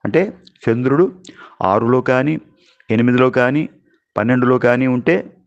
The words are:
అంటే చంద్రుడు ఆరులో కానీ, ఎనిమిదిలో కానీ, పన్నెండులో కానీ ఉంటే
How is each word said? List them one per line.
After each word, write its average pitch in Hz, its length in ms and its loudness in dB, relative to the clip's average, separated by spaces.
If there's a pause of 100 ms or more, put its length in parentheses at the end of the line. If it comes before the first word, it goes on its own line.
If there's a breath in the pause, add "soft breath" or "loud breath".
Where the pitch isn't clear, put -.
అంటే 170 280 0 (380)
చంద్రుడు 135 420 0 (500 loud breath)
ఆరులో 113 380 2
కానీ, 131 380 -2 (520 soft breath)
ఎనిమిదిలో 123 400 2
కానీ, 127 380 -2 (480)
పన్నెండులో 123 420 0
కానీ 123 280 0
ఉంటే 127 500 -2 (100)